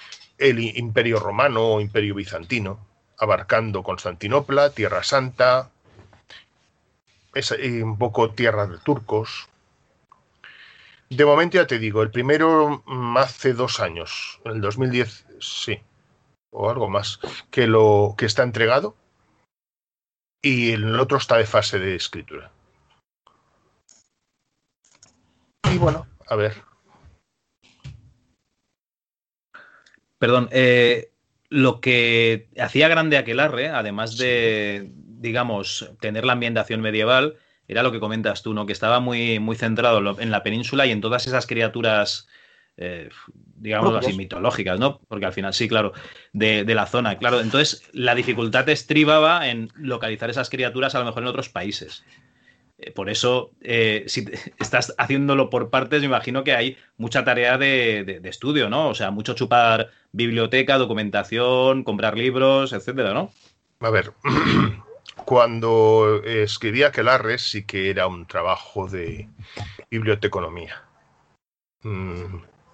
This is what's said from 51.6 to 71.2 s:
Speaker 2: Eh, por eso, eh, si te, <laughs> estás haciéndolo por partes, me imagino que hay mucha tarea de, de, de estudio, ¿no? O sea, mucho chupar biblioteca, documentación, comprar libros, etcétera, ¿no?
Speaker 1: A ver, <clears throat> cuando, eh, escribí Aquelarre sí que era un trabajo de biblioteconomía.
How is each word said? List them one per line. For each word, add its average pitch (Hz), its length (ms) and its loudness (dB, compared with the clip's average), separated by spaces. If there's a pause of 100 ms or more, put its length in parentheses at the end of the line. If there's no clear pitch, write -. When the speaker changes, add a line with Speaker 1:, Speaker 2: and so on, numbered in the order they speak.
Speaker 2:
Eh, - 120 -16
por 98 180 -8
eso, 123 520 0
eh, 110 480 0
si 117 160 -4
te, 104 80 -14
<laughs> - 260 -16
estás - 400 0
haciéndolo 135 500 2
por 117 220 -2
partes, 131 300 0
me 143 60 -2
imagino 127 360 -2
que 135 120 2
hay 123 220 -2 (200)
mucha 113 280 -2
tarea 120 320 4
de, 127 460 2
de, 92 160 -10
de 90 100 -14
estudio, 127 400 -2
¿no? 143 200 0
O 107 80 -2
sea, 101 160 -4
mucho 107 220 -6
chupar 113 560 2 (200)
biblioteca, 117 640 2
documentación, 120 1080 0
comprar 110 340 -2
libros, 131 540 2
etcétera, 113 420 -4
¿no? 175 180 -6 (460)
Speaker 1:
A 113 120 -2
ver, 101 220 0 (120)
<clears throat> - 1000 -2
cuando, 113 1000 4
eh, 110 180 0
escribí 110 400 0
Aquelarre 123 560 2
sí 104 260 -6
que 98 260 -4
era 92 180 0
un 87 180 -12
trabajo 92 640 -4
de 90 400 -10 (600)
biblioteconomía. 101 920 -4 (1000)